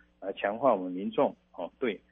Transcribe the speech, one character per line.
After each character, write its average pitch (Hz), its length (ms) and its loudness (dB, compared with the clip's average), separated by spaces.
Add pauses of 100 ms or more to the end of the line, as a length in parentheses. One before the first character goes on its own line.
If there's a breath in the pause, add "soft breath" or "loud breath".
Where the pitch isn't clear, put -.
(200 soft breath)
来 95 140 -6
强 101 240 -2
化 127 160 6
我 95 100 0
们 90 80 -4
民 95 180 -4
众 127 260 0 (200)
哦 85 240 -8
对 107 200 -2 (120)